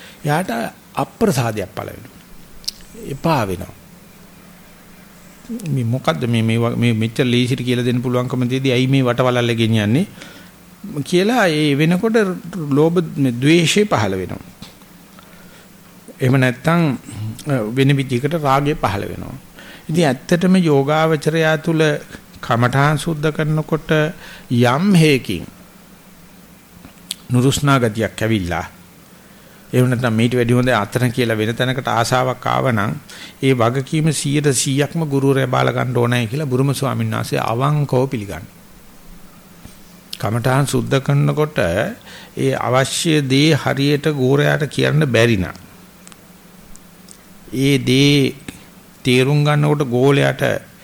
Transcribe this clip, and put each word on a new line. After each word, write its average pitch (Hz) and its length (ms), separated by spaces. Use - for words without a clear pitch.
යාට 160 300
අප්‍රසාදයක් 123 760
පළ 101 200
වෙනවා. - 240
එපා 143 380
වෙනවා. 90 300
"මේ 135 200
මොකද්ද 135 380
මේ, 117 180
මේ 113 160
වගේ 120 180
මේ 117 180
මෙච්චර 113 320
ලේසියට 123 360
කියලා 120 220
දෙන්න 123 180
පුළුවන්කම 123 460
තියදී 131 240
ඇයි 127 160
මේ 135 160
වටවලල්ල 120 500
ගෙනියන්නේ?" 113 520
කියලා 196 480
ඒ 151 260
වෙනකොට 180 420
ලෝභ, 156 300
මේ 135 200
ද්වේෂය 160 520
පහළ 104 300
වෙනවා. 92 300
එහෙම 131 220
නැත්තම් 131 440
වෙන 135 260
විදිහකට 135 420
රාගය 143 360
පහළ 104 300
වෙනවා. 90 300
ඉතින් 160 180
ඇත්තටම 175 520
යෝගාවචරයා 156 1000
තුල 160 240
කමඨාන් 135 600
සුද්ධ 160 320
කරනකොට 156 600
යම් 123 440
හේකින් 139 540
නුරුස්නා 135 520
ගතියක් 110 440
ඇවිල්ලා, 95 420
එහෙම 127 200
නැත්නම් 123 260
මීට 120 200
වැඩි 123 200
හොඳ 123 160
අතන 120 400
කියලා 113 280
වෙන 107 160
තැනකට 127 340
ආසාවක් 123 580
ආවනම්, 123 460
ඒ 135 160
වගකීම 135 580
සීයට 143 420
සීයක්ම 143 520
ගුරුවරයා 135 420
බාල 127 240
ගන්න 123 240
ඕනයි 120 300
කියලා 139 200
බුරුම 131 260
ස්වාමීන් 117 400
වහන්සේ 120 300
අවංකව 135 640
පිළිගන්නවා. 104 500
කමඨාන් 123 520
සුද්ධ 120 320
කරනකොට 147 600
ඒ 131 1000
අවශ්‍ය 131 640
දේ 139 320
හරියට 139 580
ගෝරයාට 143 540
කියන්න 139 400
බැරි 117 300
නම්, 87 200
ඒ 135 240
දේ 131 560
තේරුම් 127 420
ගන්නකොට 147 440
ගෝලයාට 135 560